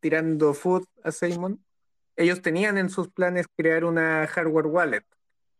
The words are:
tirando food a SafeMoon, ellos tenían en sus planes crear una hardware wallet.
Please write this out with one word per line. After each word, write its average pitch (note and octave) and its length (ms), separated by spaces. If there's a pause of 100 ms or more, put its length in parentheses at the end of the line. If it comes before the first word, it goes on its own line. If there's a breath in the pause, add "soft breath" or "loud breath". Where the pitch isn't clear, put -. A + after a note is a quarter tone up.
tirando D#3 520
food F#3 340 (180)
a D#3+ 80
SafeMoon, F3 520 (500)
ellos F3+ 280
tenían G3 340
en F#3+ 140
sus E3+ 180
planes F3+ 380 (100)
crear E3 300
una D#3+ 400
hardware D#3 400
wallet. D3+ 380 (560)